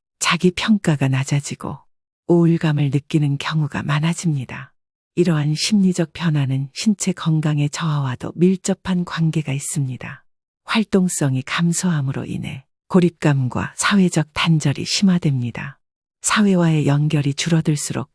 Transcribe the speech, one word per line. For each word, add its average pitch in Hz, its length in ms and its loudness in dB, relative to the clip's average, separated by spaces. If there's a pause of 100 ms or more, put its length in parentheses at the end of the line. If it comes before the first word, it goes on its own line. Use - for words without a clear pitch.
(200)
자기 180 320 2
평가가 160 560 0
낮아지고 139 720 -2 (500)
우울감을 165 600 4
느끼는 143 480 0
경우가 156 440 -4
많아집니다. 147 920 -4 (440)
이러한 151 400 2
심리적 185 560 0
변화는 139 600 -2
신체 196 400 -2
건강의 151 580 0
저하와도 143 680 -4
밀접한 185 680 0
관계가 160 480 -2
있습니다. 135 720 -6 (400)
활동성이 175 760 0
감소함으로 165 840 -2
인해 - 400 -10 (260)
고립감과 139 840 2
사회적 180 580 2
단절이 160 500 0
심화됩니다. 139 920 0 (440)
사회와의 170 680 2
연결이 147 460 2
줄어들수록 156 800 -2